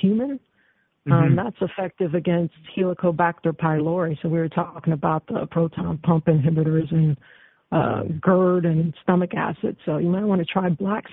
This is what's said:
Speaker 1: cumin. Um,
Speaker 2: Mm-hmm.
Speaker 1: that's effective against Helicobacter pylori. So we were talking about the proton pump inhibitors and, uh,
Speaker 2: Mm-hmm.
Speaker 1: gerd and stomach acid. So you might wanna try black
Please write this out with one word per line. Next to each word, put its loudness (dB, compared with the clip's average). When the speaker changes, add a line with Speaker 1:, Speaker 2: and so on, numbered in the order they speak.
Speaker 1:
cumin. 0
Um, 0
Speaker 2:
Mm-hmm. 4
Speaker 1:
that's -4
effective -4
against 0
Helicobacter 0
pylori. 0
So -4
we 0
were 0
talking -4
about -2
the -6
proton -2
pump 0
inhibitors 2
and, 2
uh, 0
Speaker 2:
Mm-hmm. -4
Speaker 1:
gerd 4
and 0
stomach 0
acid. -4
So -2
you 0
might 0
wanna 0
try 0
black -4